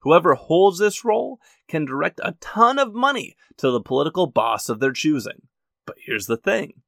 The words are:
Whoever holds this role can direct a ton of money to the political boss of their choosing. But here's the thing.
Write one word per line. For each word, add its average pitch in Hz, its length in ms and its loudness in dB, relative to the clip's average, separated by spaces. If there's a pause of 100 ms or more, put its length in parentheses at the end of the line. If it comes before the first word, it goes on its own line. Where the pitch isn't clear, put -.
Whoever 160 320 4
holds 175 440 2
this 208 260 -2
role 233 360 -2 (260)
can 156 180 -4
direct 139 380 -4
a - 180 -6
ton 240 380 2
of 233 160 -2
money 247 420 -2 (200)
to 131 160 -2
the 117 80 -2
political 147 480 -2
boss 113 400 -2
of 113 100 -4
their 135 140 0
choosing. 143 560 -4 (360)
But - 140 -14
here's 110 280 -8
the 113 100 -2
thing. 196 520 -4